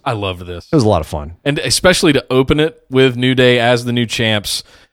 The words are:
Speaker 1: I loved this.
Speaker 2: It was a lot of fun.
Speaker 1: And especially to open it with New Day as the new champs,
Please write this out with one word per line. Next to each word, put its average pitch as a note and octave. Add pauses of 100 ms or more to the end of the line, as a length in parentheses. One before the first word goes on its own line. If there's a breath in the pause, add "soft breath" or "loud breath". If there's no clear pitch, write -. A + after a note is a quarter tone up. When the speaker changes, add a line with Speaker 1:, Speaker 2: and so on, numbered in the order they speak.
Speaker 1:
I B2+
loved F#2
this. F2
Speaker 2:
It -
was C#3
a G#2+
lot F2+
of D#2+
fun. D2+
Speaker 1:
And D3
especially E3+
to B2+
open C3
it D#3+
with C3
New B2+
Day B2
as A#2+
the A#2+
new A#2+
champs, G#2+ (300 soft breath)